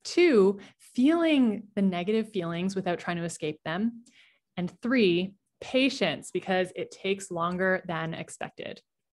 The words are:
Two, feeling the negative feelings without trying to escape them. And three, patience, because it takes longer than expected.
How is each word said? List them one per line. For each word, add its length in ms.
Two, 580
feeling 720
the 60
negative 480
feelings 440
without 240
trying 200
to 60
escape 420
them. 380
And 240
three, 540
patience, 720
because 420
it 160
takes 400
longer 560
than 280
expected. 680